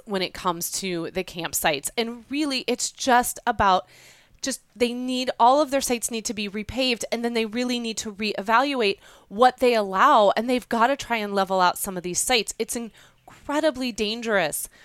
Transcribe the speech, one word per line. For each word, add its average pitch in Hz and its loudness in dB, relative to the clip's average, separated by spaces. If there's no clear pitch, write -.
when 190 -4
it 165 -6
comes 170 -4
to 170 -6
the 180 -4
campsites. 165 -4
And 233 -6
really, 277 -2
it's 240 -4
just - 0
about, 202 2
just, 269 -4
they 233 0
need, 254 -4
all 254 6
of 277 0
their 269 0
sites 247 -2
need 226 -6
to 233 -6
be 202 -6
repaved, 220 -4
and 233 -4
then 233 -2
they 226 0
really 247 -2
need 226 -6
to 220 -8
reevaluate 220 0
what 240 4
they 247 4
allow, 208 6
and 233 -2
they've 254 -2
gotta 233 2
try 233 -4
and 202 -4
level 190 2
out 180 4
some 190 -6
of 175 -8
these 175 -6
sites. 240 0
It's 226 -6
incredibly 254 -4
dangerous. 214 -2